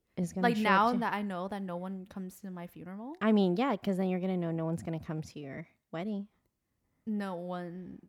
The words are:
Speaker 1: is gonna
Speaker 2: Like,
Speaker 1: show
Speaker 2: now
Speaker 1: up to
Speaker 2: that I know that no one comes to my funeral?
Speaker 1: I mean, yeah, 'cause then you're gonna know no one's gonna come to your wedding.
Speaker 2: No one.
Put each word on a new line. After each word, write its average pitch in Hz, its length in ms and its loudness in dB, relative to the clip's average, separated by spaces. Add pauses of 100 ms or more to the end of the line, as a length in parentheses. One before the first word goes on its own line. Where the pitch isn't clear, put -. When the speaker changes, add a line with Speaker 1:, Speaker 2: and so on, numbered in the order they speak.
(180)
Speaker 1:
is 175 160 -2
gonna 190 140 4
Speaker 2:
Like, 240 100 4
Speaker 1:
show 214 60 2
Speaker 2:
now 208 240 6
Speaker 1:
up 247 80 4
to 240 40 2
Speaker 2:
that 208 140 0
I 202 80 -2
know 190 260 -4
that 196 140 -6
no 180 160 -6
one 185 320 -8
comes 185 320 -10
to 190 100 -10
my 175 160 -10
funeral? 202 540 -12
Speaker 1:
I 220 100 6
mean, 190 240 8
yeah, 247 220 4
'cause 196 180 0
then 185 140 2
you're 185 100 2
gonna 185 160 0
know 170 160 0
no 165 140 0
one's 165 180 -2
gonna 165 160 -4
come 156 220 -6
to - 180 -12
your 143 260 -10 (260)
wedding. 202 360 -4 (800)
Speaker 2:
No 202 300 -2
one. 175 720 -8